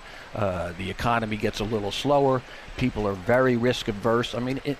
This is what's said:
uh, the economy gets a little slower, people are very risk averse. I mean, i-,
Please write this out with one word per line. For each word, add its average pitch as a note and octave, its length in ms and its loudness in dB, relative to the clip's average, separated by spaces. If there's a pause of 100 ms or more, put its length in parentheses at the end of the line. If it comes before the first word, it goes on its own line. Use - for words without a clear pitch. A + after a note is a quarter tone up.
(360)
uh, F2+ 420 -2
the F#2+ 100 -6
economy A2+ 480 0
gets G#2 220 -2
a G#2+ 60 -2
little G#2 260 -2
slower, C3+ 520 2 (340)
people G#2+ 320 0
are G2 60 0
very A#2+ 420 4
risk A#2+ 320 0
averse. A2+ 480 0
I - 20 -2
mean, B2+ 260 -4
i-, C#3 160 -2